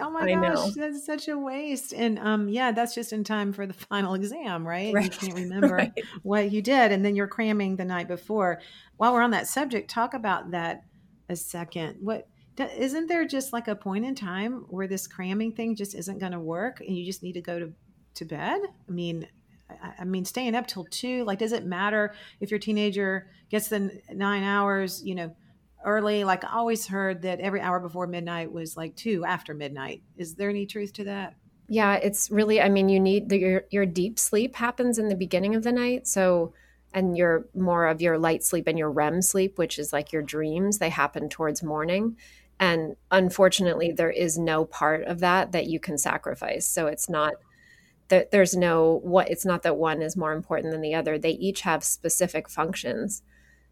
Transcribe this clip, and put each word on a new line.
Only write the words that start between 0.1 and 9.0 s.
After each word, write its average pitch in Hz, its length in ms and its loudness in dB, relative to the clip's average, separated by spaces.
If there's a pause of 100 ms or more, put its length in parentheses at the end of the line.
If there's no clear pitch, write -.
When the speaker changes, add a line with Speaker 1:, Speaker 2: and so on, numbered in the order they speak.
Speaker 2:
I - 100 2
Speaker 1:
gosh, 180 200 2
Speaker 2:
know. - 220 0
Speaker 1:
that's 294 300 -6
such 302 240 -6
a 294 80 -4
waste. 277 560 -6
And, 226 260 0
um, 214 300 0
yeah, 240 240 0
that's 233 200 -2
just 233 200 -8
in 214 100 -4
time 202 300 -2
for 202 120 -6
the 190 80 -10
<laughs> - 160 -20
final 196 260 0
exam, 196 520 -6
right? 190 260 -2
Speaker 2:
Right. 202 120 4
Speaker 1:
You 190 60 -2
can't 185 240 -8
remember 185 400 2
Speaker 2:
<laughs> - 20 0
Right. - 160 -2 (300)
Speaker 1:
what 202 280 0
you 208 100 0
did. 240 300 6
And 196 140 2
then 202 100 2
you're 202 120 0
cramming 202 500 0
the 185 80 -4
night 175 240 -4
before. 180 500 0 (380)
While 240 160 4